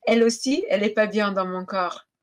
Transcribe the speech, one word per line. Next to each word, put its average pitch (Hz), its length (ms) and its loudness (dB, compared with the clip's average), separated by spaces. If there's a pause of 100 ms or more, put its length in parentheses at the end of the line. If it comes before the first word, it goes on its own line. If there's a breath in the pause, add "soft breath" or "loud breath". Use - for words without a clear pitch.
Elle 233 180 4
aussi, 262 460 0
elle 202 140 2
est 220 80 0
pas 214 160 2
bien 202 240 0
dans 190 160 -2
mon 185 180 -6
corps. 180 400 -6 (180)